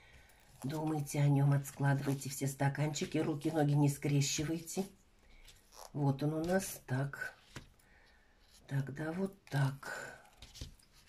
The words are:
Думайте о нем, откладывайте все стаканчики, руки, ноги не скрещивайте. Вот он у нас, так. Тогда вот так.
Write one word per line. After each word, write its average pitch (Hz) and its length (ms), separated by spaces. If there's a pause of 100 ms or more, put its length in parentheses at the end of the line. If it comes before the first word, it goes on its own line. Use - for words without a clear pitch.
(640)
Думайте 156 580
о 143 80
нем, 143 240
откладывайте 139 760
все - 180
стаканчики, 147 720
руки, 156 320
ноги 147 220
не 147 160
скрещивайте. 151 960 (1080)
Вот 139 300
он 151 120
у 156 100
нас, 185 420
так. 135 480 (1300)
Тогда 139 440
вот 190 220 (100)
так. - 760 (920)